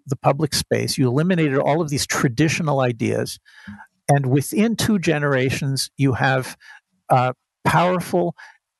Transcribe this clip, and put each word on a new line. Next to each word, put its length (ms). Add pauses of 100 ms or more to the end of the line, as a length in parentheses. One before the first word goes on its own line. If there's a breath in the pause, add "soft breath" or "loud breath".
the 100
public 380
space. 440
You 100
eliminated 500
all 240
of 80
these 160
traditional 760
ideas. 580 (680 loud breath)
And 200
within 480
two 240
generations, 960
you 160
have, 420 (540 loud breath)
uh, 240 (320)
powerful, 680 (440 loud breath)